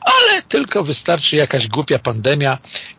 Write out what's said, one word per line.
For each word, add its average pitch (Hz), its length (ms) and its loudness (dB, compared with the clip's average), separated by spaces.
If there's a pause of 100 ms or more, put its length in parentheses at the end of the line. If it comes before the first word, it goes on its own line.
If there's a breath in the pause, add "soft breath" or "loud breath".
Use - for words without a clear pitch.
Ale 466 400 4
tylko - 420 -2
wystarczy 151 520 -2
jakaś 135 320 0
głupia 131 320 0
pandemia 131 580 0 (420 loud breath)